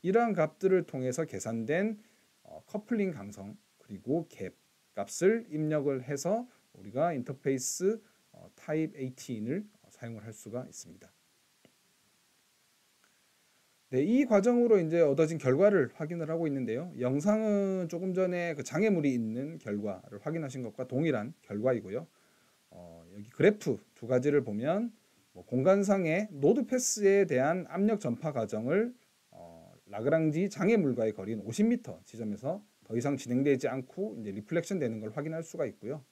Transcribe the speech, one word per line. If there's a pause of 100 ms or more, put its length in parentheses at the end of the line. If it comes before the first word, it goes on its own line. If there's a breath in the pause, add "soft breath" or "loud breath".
이러한
값들을
통해서
계산된, (440 soft breath)
어,
커플링
강성 (220)
그리고
갭 (400)
값을
입력을
해서 (260 soft breath)
우리가
인터페이스, (340 soft breath)
어,
타입
에이틴
을, (160)
어,
사용을
할
수가
있습니다. (2750 soft breath)
네,
이
과정으로
이제
얻어진
결과를
확인을
하고
있는데요.
영상은
조금
전에
그
장애물이
있는
결과를
확인하신
것과
동일한
결과이고요. (680 soft breath)
어,
여기
그래프 (180)
두
가지를
보면, (400 soft breath)
뭐,
공간상의
노드
패스에
대한
압력
전파
과정을, (380 soft breath)
어, (120)
라그랑지
장애물과의
거리인
오십
미터
지점에서 (200)
더
이상
진행되지
않고
이제
리플렉션
되는
걸
확인할
수가
있고요.